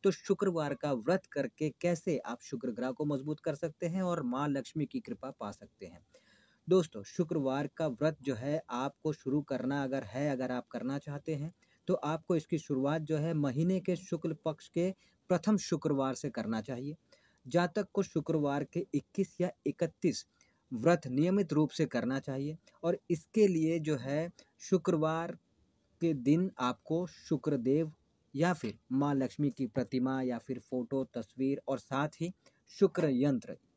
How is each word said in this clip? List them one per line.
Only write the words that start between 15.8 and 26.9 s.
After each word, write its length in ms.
से 160
करना 300
चाहिए। 360
जातक 460
को 100
शुक्रवार 640
के 200
इक्कीस 460
या 100
इकतीस 580
व्रत 340
नियमित 460
रूप 180
से 160
करना 340
चाहिए 360
और 160
इसके 360
लिए 320
जो 180
है 340
शुक्रवार 680
के 140
दिन 360
आपको 480